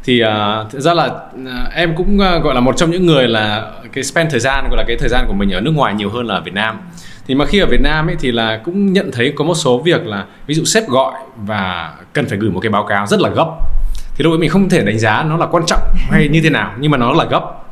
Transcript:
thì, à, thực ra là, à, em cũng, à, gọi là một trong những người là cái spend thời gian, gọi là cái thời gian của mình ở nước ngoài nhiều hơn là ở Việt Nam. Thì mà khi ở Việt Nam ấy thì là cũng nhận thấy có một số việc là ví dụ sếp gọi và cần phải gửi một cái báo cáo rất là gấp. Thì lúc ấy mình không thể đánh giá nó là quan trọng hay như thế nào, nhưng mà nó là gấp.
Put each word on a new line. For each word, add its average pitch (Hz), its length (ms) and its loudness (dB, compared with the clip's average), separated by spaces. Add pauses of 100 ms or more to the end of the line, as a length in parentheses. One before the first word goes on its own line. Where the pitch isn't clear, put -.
thì, 123 160 4
à, 107 500 0
thực 135 100 -10
ra 165 140 2
là, 151 140 0 (380)
à, 127 280 -4
em 170 220 0
cũng, 196 240 2
à, 180 180 4
gọi 151 160 2
là 123 60 2
một 123 160 2
trong 165 140 2
những 180 160 0
người 135 220 4
là 107 440 -2 (200)
cái 135 120 -6
spend 165 260 -2
thời 127 100 0
gian, 135 300 0
gọi 120 60 4
là 120 100 4
cái 123 140 -2
thời 131 80 2
gian 123 200 2
của 107 60 0
mình 98 160 0
ở 92 100 -2
nước 131 100 0
ngoài 131 240 0
nhiều 104 160 -4
hơn 120 160 -6
là 104 80 -4
ở 90 60 -2
Việt 87 140 -10
Nam. 107 240 -4 (480)
Thì 135 80 -2
mà 143 120 2
khi 208 120 2
ở 180 80 2
Việt 123 140 4
Nam 156 260 2
ấy 175 140 -2
thì 127 120 -2
là 110 320 -2
cũng 196 280 0
nhận 180 200 0
thấy 120 240 -2
có 147 80 -2
một 170 100 0
số 127 240 0
việc 151 280 0
là 101 180 -8 (220)
ví 147 80 -4
dụ 156 100 -2
sếp 220 240 -2
gọi 131 240 0 (240)
và 95 560 -6 (200)
cần 151 160 -2
phải 101 100 -4
gửi 107 120 -2
một 90 100 -4
cái 107 100 -4
báo 104 160 0
cáo 101 200 0
rất 196 140 0
là 123 80 2
gấp. 120 180 0 (680)
Thì - 80 0
lúc 165 80 4
ấy 160 60 0
mình 180 120 0
không 190 180 2
thể 147 160 2
đánh 107 140 0
giá 110 240 2
nó 160 140 -2
là 170 100 0
quan 170 200 0
trọng - 140 2 (300)
hay 156 180 4
như 160 140 4
thế 160 80 4
nào, 104 280 -2
nhưng 147 120 0
mà 139 80 2
nó 120 140 2
là 151 120 2
gấp. 101 180 -2 (280)